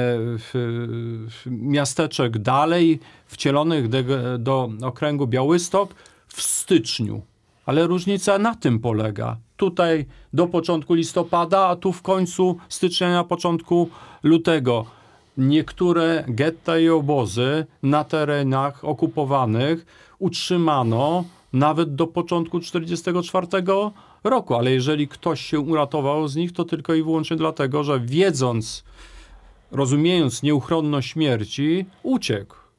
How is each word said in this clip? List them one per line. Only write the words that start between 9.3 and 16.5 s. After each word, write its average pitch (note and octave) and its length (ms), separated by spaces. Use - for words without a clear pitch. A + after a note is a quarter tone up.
Tutaj E3+ 480
do E3+ 140
początku E3+ 460
listopada, E3+ 760
a F3+ 80
tu F3+ 180
w F3 80
końcu F#3 560
stycznia, F3+ 420
na F3 120
początku E3+ 640
lutego. D3+ 600
Niektóre D#3+ 920
getta D#3+ 520